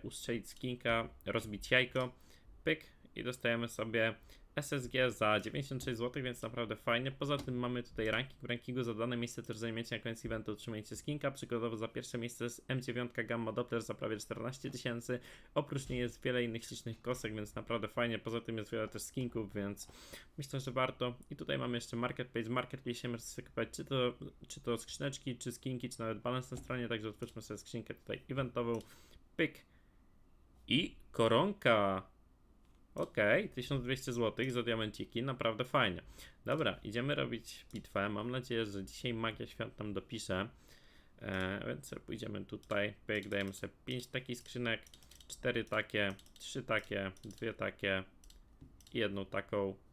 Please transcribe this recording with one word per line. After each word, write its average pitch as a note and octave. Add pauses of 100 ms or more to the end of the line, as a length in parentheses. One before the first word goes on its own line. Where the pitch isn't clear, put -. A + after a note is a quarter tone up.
ustrzelić A#2
skinka, A#2+ (160)
rozbić G#2+
jajko, B2+ (500)
pyk D#3+ (300)
i A2
dostajemy A#2
sobie A2+ (400)
S D3+
S C3
G B2+
za G#2+
dziewięćdziesiąt B2
sześć B2
złotych, B2
więc B2
naprawdę A2+
fajnie. B2
Poza C#3+
tym C3
mamy B2
tutaj A2
ranking. B2
W -
rankingu B2
za A#2
dane A#2+
miejsce A#2
też A2
zajmiecie A2+
na G#2+
koniec A2+
eventu, A2
otrzymajcie G#2+
skinka. D3
Przykładowo A#2
za A2
pierwsze B2
miejsce A#2+
jest A#2+
M C3
dziewiątka B2
Gamma A2+
Doppler A#2
za A2+
prawie G#2+
czternaście A#2
tysięcy. B2 (360)
Oprócz C#3+
niej B2+
jest B2
wiele B2
innych A2+
ślicznych -
kosek, A#2
więc G#2+
naprawdę G#2+
fajnie. A#2
Poza A#2
tym A2+
jest G#2+
wiele A2
też G#2+
skinków, A2+
więc G2+ (500)
myślę, C#3+
że C3
warto. B2+ (160)
I D3
tutaj C#3
mamy B2
jeszcze A#2
marketplace. A#2+
W -
marketplace B2
możecie A#2+
sobie -
kupować A2+
czy -
to, B2 (340)
czy -
to A#2
skrzyneczki, C#3
czy -
skinki, A#2+
czy -
nawet A2+
balans B2
na B2
stronie. B2
Także A2
otwórzmy A2+
sobie G#2
skrzynkę A2+
tutaj -
eventową. A#2+ (560)
Pyk. - (1000)
I - (160)
koronka. A2+ (920)
Okej, B2
tysiąc B2+
dwieście C3
złotych A#2
za A#2+
diamenciki, A2+
naprawdę B2
fajnie. G2+ (440)
Dobra, -
idziemy B2
robić A#2+
bitwę. G2+
Mam G#2+
nadzieję, B2
że G2
dzisiaj A#2+
Magia A2+
Świąt -
nam G#2+
dopisze. G2 (720)
E, F#2+
więc B2+
sobie -
pójdziemy G#2
tutaj, G#2 (140)
pyk, G#2
dajemy G2
sobie - (120)
pięć B2+
takich C3
skrzynek, A#2 (440)
cztery A#2+
takie, G#2+ (260)
trzy -
takie, G2+ (120)
dwie A2
takie G2 (920)
i -
jedną G2+
taką. G2+ (180)